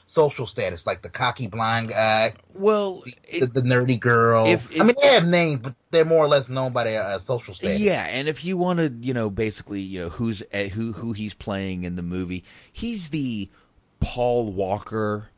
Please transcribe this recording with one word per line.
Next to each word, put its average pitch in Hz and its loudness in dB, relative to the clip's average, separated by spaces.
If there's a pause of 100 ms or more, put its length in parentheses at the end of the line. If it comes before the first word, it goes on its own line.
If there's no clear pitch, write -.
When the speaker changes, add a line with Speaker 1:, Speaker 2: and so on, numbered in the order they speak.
Speaker 1:
social 143 2
status, 92 -4
like 95 -4
the 107 -12
cocky 123 -4
blind 113 -2
guy, 110 2 (200)
Speaker 2:
Well, 196 0
Speaker 1:
the, 127 -14 (100)
Speaker 2:
it, - -4 (140)
Speaker 1:
the, 131 2
the 123 2
nerdy 123 4
girl. 117 6
Speaker 2:
if, 113 2
Speaker 1:
I - -16
Speaker 2:
if 160 4
Speaker 1:
mean, 240 6
they 285 8
have 214 8
names, 170 2
but 123 -10 (160)
they're 165 4
more 160 4
or 147 2
less 139 4
known 131 -4
by 120 0
their, 110 -2
uh, 98 -4
social 117 -6
status. - -2
Speaker 2:
Yeah, 175 0
and 127 -4
if 139 -6
you 185 -2
wanna, 175 0
you 127 -4
know, 117 0
basically, 101 -6
you 95 -8
know, 85 -6
who's, 110 -4 (120)
uh, 101 -2
who, 110 -6
who 113 -8
he's 104 -8
playing 95 -6
in 87 -6
the 90 -8
movie, 90 -6 (280)
he's 214 -8
the 123 -6 (480)
Paul 120 0
Walker 104 -4